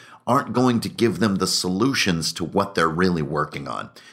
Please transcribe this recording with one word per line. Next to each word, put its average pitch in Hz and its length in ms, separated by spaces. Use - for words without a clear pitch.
aren't 127 260
going 123 260
to 101 100
give 98 300
them 95 180
the 90 100
solutions 92 840
to - 120
what 95 320
they're 82 120
really 85 340
working 71 460
on." 52 220